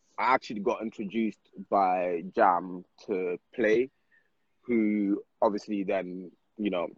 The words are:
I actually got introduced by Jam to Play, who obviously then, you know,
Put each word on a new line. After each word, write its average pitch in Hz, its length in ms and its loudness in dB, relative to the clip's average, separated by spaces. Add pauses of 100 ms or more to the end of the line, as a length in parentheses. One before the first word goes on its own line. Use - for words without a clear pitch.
(180)
I 117 160 4
actually 120 260 -2
got 98 220 -2
introduced 110 680 -4 (180)
by 92 540 2 (120)
Jam 92 500 2 (220)
to 92 320 -4 (160)
Play, 117 360 2 (720)
who 104 600 0 (200)
obviously 104 400 0
then, 92 480 -6 (260)
you 104 140 -2
know, 87 280 -2